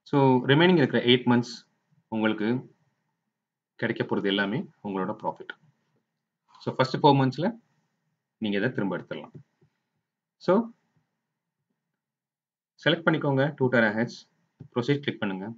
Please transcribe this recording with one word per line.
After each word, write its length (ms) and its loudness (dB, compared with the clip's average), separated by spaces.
So, 460 2
ரிமைனிங் 300 6
இருக்கிற 280 2
எயிட் 200 4
மந்த்ஸ் 420 0
உங்களுக்கு 680 -2
கிடைக்க 280 -4
போறது 220 -2
எல்லாமே 440 -2
உங்களோட 400 -6
ப்ராஃபிட். 340 -10
So, 160 -8
ஃபர்ஸ்ட் 220 -2
ஃபோர் 320 4
மந்த்ஸ்ல 220 -4
நீங்க 200 -4
இதை 140 -2
திரும்ப 260 -4
எடுத்துடலாம். 340 -12
So, 320 0
செலக்ட் 200 0
பண்ணிக்கோங்க 500 0
டூ 140 0
terahertz, 420 0
ப்ரொசீட் 240 -2
கிளிக் 200 -8
பண்ணுங்க. 380 -8